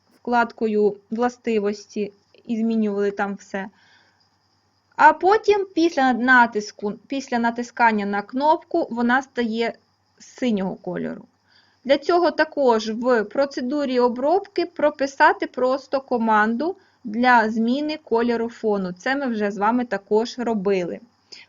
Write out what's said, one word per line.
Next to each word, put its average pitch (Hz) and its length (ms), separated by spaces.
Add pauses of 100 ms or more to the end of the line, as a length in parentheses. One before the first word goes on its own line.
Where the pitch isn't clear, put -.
(160)
вкладкою 220 800 (140)
властивості 214 1000 (340)
і 233 100
змінювали 214 540
там 202 240
все. 196 320 (1300)
А 302 160
потім 403 640
після 302 380
натиску, 233 800 (140)
після 262 320
натискання 233 680
на 202 160
кнопку 311 680
вона 240 320
стає 233 520 (440)
синього 196 560
кольору. - 500 (600)
Для 277 140
цього 339 320
також 262 600
в 233 340
процедурі 277 760
обробки 285 680
прописати 302 800
просто 262 540
команду 233 760 (280)
для 233 460
зміни 262 540
кольору 233 440
фону. 202 440
Це 262 240
ми 285 100
вже 214 240
з 202 80
вами 233 260
також 220 540
робили. 196 640 (480)